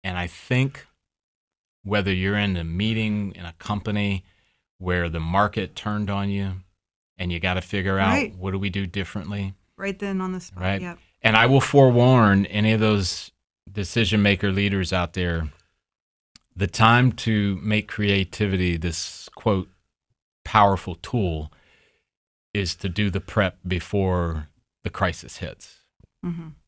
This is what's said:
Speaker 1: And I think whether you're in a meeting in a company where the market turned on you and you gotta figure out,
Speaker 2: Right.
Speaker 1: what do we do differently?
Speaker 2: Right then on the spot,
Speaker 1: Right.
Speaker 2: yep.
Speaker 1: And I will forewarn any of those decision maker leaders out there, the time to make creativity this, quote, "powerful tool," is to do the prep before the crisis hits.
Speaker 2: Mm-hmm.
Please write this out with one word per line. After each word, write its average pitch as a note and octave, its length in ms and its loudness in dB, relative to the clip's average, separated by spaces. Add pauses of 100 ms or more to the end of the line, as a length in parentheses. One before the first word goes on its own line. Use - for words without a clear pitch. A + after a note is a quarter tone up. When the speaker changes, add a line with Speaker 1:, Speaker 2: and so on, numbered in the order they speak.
Speaker 1:
And F#2 120 -4
I F2+ 120 -4
think - 580 -2 (960)
whether G2 300 0
you're F#2+ 260 0
in G2+ 180 0
a E2 80 -4
meeting G#2 720 -2
in F2+ 100 -16
a E2+ 100 -14
company G2+ 720 -4 (540)
where F2+ 300 -2
the D#2+ 120 -4
market G2 540 0
turned G#2 340 -4
on G2 220 -2
you G2 220 -4 (680)
and F2+ 140 -4
you E2+ 80 -4
gotta F#2 200 -2
figure F#2+ 380 -2
out, F#2+ 140 2
Speaker 2:
Right. A#3 240 -2
Speaker 1:
what F#2 160 -6
do G2 60 -4
we G2 120 -4
do G2 160 -4
differently? G2 680 -8 (220)
Speaker 2:
Right G3 220 -8
then F#3+ 220 -6
on F#3 120 -6
the F#3 80 -8
spot, F3+ 220 -14
Speaker 1:
Right. F#3 180 -2
Speaker 2:
yep. F3 180 -12 (240)
Speaker 1:
And A2 140 4
I A2+ 100 6
will C3+ 140 6
forewarn A#2+ 840 6
any G#2+ 260 0
of A2 80 2
those G#2 500 0 (400)
decision G#2 520 0
maker G2+ 300 2
leaders G2 400 0
out F2 220 -2
there, E2+ 340 -2 (1080)
the F#2 120 -2
time A#2 460 4
to G2+ 500 0
make G#2+ 260 -2
creativity G2 880 0
this, - 580 -8
quote, G2 340 -2 (760)
"powerful G2 520 4
tool," E2 540 -2 (1000)
is G2 240 -4
to G2 140 -6
do G#2 200 0
the F2+ 120 -2
prep F#2+ 340 -2 (100)
before F2+ 840 -2 (360)
the - 60 -6
crisis - 480 -6
hits. - 400 -14 (460)
Speaker 2:
Mm-hmm. E3 240 -8 (200)